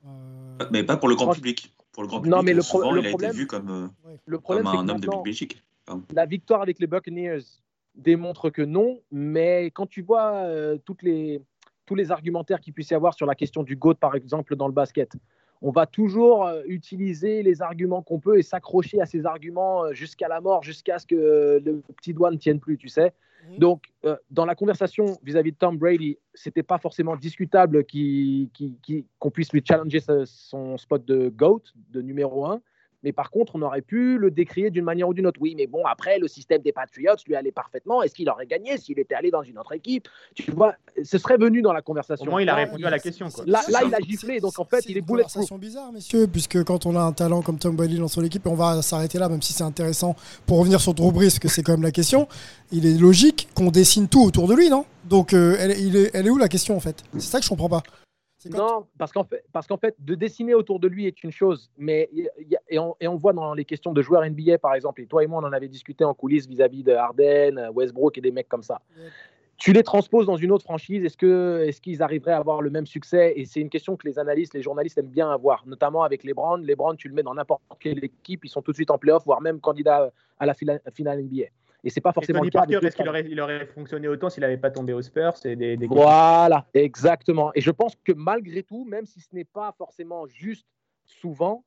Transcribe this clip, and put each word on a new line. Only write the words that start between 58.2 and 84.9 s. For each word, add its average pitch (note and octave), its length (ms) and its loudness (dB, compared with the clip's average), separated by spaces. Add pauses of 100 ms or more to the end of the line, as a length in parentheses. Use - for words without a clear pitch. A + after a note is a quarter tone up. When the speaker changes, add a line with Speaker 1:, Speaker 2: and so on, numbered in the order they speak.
Speaker 1:
C'est E3+ 120 -18
quand - 80 -6
Speaker 3:
Non, A3 260 -2 (140)
parce D#3 120 -6
qu'en G3+ 120 -2
fait, - 280 -8
parce D#3+ 140 -6
qu'en G3 120 -6
fait, A3 200 -2
de C#3+ 160 -6
dessiner A3 400 -2
autour G#3 260 2
de F3+ 80 0
lui F#3+ 200 -2
est F3+ 160 -8
une E3 80 -10
chose, F3+ 440 -2
mais D#3 380 -2
il D#3 60 -6
y E3+ 80 -4
a, - 120 -8
il D#3 80 -20
y D3 80 0
a, - 40 0 (100)
et D#3+ 80 0
on, E3+ 220 -4
et E3 80 -4
on F3 80 -4
voit F3+ 180 4
dans D#3 220 -4
les D3 100 -6
questions D#3+ 280 -8
de D3 100 4
joueurs D#3+ 200 6
N D#3 120 -4
B D#3 140 0
A, E3+ 100 6
par C3+ 160 0
exemple, C3+ 260 -4
et A#2 60 -16
toi D3+ 160 2
et D#3 40 0
moi, D#3+ 160 -6
on C#3+ 40 -4
en C#3 60 -6
avait C3+ 140 -6
discuté C3+ 360 -6
en C#3+ 100 2
coulisses C3+ 320 0
vis-à-vis C3 380 0
de B2+ 100 6
Harden, C3 800 2
Westbrook B2+ 460 0
et - 20 -14
des B2+ 100 0
mecs B2 160 -8
comme A#2+ 140 -6
ça. A2+ 180 -10 (160)
Speaker 1:
Ouais. E3 140 -20 (480)
Speaker 3:
Tu - 160 4
les A3+ 80 8
transposes G#3+ 460 2
dans F#3 100 0
une F3+ 140 -2
autre G3 140 0
franchise, F3+ 380 -8
est-ce E3 140 -4
que, F3+ 500 2
est-ce C#3+ 140 -8
qu'ils E3 220 -6
arriveraient D#3 300 -2
à D#3+ 40 2
avoir D3+ 240 -2
le D3 80 -4
même D#3 160 -6
succès ? E3+ 520 2
Et C3+ 80 -8
c'est B2 140 -8
une D3+ 120 -6
question F3+ 260 -6
que D#3 100 -10
les C#3+ 120 -6
analystes, D3 340 -4
les C#3 80 -8
journalistes C#3+ 380 -4
aiment C#3 80 -4
bien D3+ 240 -2
avoir, C3 340 0
notamment D3 380 -2
avec C#3 200 -2
LeBron. C#3 340 -4
LeBron, D3 380 -2
tu D#3 120 -18
le C#3 80 -10
mets D3+ 80 -2
dans C3 100 -8
n'importe D3+ 300 -4 (160)
quelle C#3+ 240 -8
équipe, F3 420 -14
ils - 40 -18
sont C#3+ 120 -8
tout D3+ 100 -8
de C#3 40 -4
suite D3+ 160 -2
en C#3 80 2
play-off, D#3 260 4
voire C3+ 160 2
même D#3+ 180 -4
candidats D3 520 0 (260)
à C#3+ 80 -4
la C#3+ 80 0
fila-, D3 240 -4 (160)
finale C#3+ 280 -6
N C3+ 60 -8
B C3 140 -6
A. A2+ 60 -6 (360)
Et B2 80 -4
c'est - 100 -6
pas F3+ 80 2
Speaker 4:
Et F3 40 -2
Speaker 3:
forcément E3 260 -2
Speaker 4:
Tony F3+ 80 0
Speaker 3:
le F3 40 -4
cas F3+ 80 2
avec E3+ 100 2
Speaker 4:
Parker, G3 60 2
Speaker 3:
d'autres F3 120 0
Speaker 4:
est-ce D#3+ 80 -2
qu'il - 100 -4
Speaker 3:
talents. D#3 140 -4
Speaker 4:
aurait, D#3+ 120 -6
il D3+ 80 -6
aurait D3 280 -6
fonctionné D3 400 -10
autant D3 220 -4
s'il C#3+ 140 -6
avait B2+ 140 0
pas C3+ 140 -2
tombé B2+ 220 -8